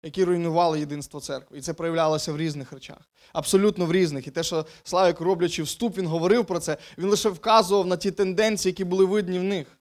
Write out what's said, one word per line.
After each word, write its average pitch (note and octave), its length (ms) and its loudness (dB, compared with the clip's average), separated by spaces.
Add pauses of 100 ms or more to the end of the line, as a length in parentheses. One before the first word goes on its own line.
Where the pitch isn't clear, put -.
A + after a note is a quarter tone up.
які F3 220 -2
руйнували E3+ 560 2
єдинство D3 400 -10
церкви. C3+ 380 -12
І - 20 -16
це D#3 140 -8
проявлялося E3 580 0
в D3 40 -4
різних D3 360 -6
речах. - 380 -20 (220)
Абсолютно F#3+ 540 2
в D#3+ 60 0
різних. D#3 340 0
І D3 40 -12
те, E3 120 -6
що D#3+ 240 -2 (180)
Славік, F3+ 360 2
роблячи E3+ 420 0
вступ, F#3 360 -4
він F#3 80 -2
говорив F3 400 2
про F3 120 -4
це, D#3 180 -4 (220)
він F3 100 -2
лише G#3 200 2
вказував G3+ 580 4
на F3+ 100 0
ті G3 140 -4
тенденції, G3 600 0
які F#3 140 -4
були F#3+ 200 4
видні F#3 340 0
в F3+ 60 -2
них. F#3+ 360 -4